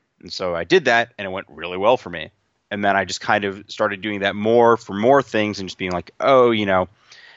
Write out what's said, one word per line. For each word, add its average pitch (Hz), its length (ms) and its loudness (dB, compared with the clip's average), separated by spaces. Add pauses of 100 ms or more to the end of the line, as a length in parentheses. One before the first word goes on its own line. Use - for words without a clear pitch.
(200)
And 92 120 -18
so 90 220 -6
I 85 100 -6
did 170 220 2
that, 117 320 2
and 101 80 -10
it 95 40 -8
went 95 200 -10
really 82 260 -10
well 110 220 2
for - 100 -14
me. 85 220 -12 (400)
And 104 120 -6
then 98 140 2
I 95 80 0
just 90 160 -8
kind 104 240 0
of 101 240 -6
started 101 320 -4
doing 104 200 -6
that 98 140 -2
more 113 440 4
for - 160 -12
more 127 260 4
things 104 400 -4
and 92 80 -10
just - 80 -14
being 92 160 -6
like, 87 260 -8
"Oh, 127 320 4
you 110 140 0
know, 92 240 0 (480)